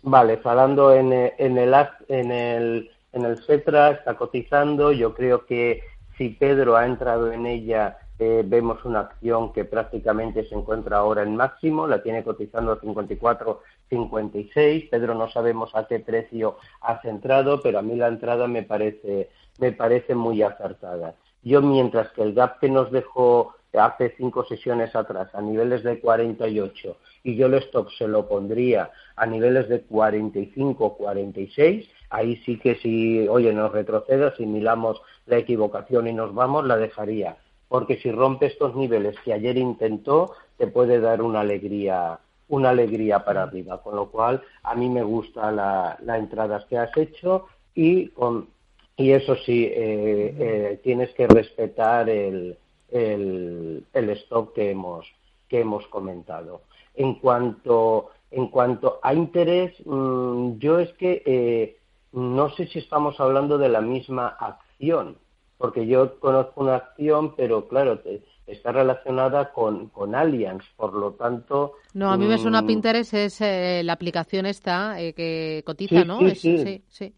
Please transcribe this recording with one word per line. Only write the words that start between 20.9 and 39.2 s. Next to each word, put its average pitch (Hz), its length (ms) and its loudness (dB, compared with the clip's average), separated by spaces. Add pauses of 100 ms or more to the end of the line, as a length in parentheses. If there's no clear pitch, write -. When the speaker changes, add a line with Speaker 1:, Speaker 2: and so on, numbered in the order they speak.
Speaker 1:
Yo, 139 180 6
mientras 123 520 2
que 113 100 -2
el 104 100 0
gap 123 260 2
que 139 100 2
nos 131 220 2
dejó 120 600 2 (200)
hace 117 440 2
cinco 127 280 -4
sesiones 117 500 -4
atrás 101 400 -4
a 101 60 -6
niveles 113 420 -2
de 117 160 -2
cuarenta 113 480 0
y 107 120 -2
ocho 95 380 -8 (260)
y 120 120 -6
yo 127 100 4
el 127 100 4
stop 123 360 -2
se 113 160 -6
lo 107 200 0
pondría 104 600 0 (260)
a 113 120 -2
niveles 117 420 2
de 117 120 0
cuarenta 107 580 0
y 101 160 -6
cinco, 131 420 -2
cuarenta 98 420 -6
y 98 120 -8
seis, 185 360 2 (220)
ahí 113 280 -2
sí 117 200 -6
que 120 200 2
si, 113 500 2
oye, 117 260 4
nos 107 180 0
retrocede, 107 540 0
asimilamos 113 760 -2 (280)
la 120 100 4
equivocación 117 680 0
y 113 60 -4
nos 110 200 -4
vamos, 135 320 0
la 120 120 2
dejaría. 107 600 -4 (320)
Porque 127 280 0
si 123 160 -4
rompe 131 320 2
estos 139 320 -2
niveles 107 480 -2